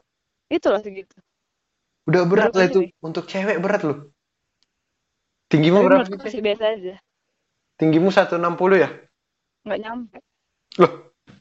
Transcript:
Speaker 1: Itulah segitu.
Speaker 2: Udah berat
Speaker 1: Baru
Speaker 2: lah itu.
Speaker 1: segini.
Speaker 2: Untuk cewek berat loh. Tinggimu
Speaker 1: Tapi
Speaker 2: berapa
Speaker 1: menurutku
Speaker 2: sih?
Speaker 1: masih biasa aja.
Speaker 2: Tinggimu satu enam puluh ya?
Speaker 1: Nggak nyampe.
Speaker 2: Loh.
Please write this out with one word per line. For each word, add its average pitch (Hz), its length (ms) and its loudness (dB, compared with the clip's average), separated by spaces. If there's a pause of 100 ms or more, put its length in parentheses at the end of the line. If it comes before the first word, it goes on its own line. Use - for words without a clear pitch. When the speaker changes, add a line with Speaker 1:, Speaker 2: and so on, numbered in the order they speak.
(520)
Speaker 1:
Itulah 277 280 -2
segitu. 196 360 -16 (880)
Speaker 2:
Udah 175 240 2
berat 202 240 2
Speaker 1:
Baru 185 80 0
Speaker 2:
lah 185 80 6
itu. 185 160 2
Speaker 1:
segini. - 160 -10
Speaker 2:
Untuk 160 260 -8
cewek 196 320 -4
berat 190 240 -2
loh. 147 300 -6 (1400)
Tinggimu 160 320 4
Speaker 1:
Tapi 247 80 4
Speaker 2:
berapa 277 160 6
Speaker 1:
menurutku 196 160 -8
Speaker 2:
sih? 220 80 -12
Speaker 1:
masih 214 160 -8
biasa 214 200 -2 (120)
aja. 185 200 -14 (840)
Speaker 2:
Tinggimu 160 320 2
satu 185 240 2
enam 170 180 -2
puluh 180 300 2
ya? 131 60 0 (760)
Speaker 1:
Nggak 202 160 -8
nyampe. 226 380 -14 (580)
Speaker 2:
Loh. 175 160 2 (500)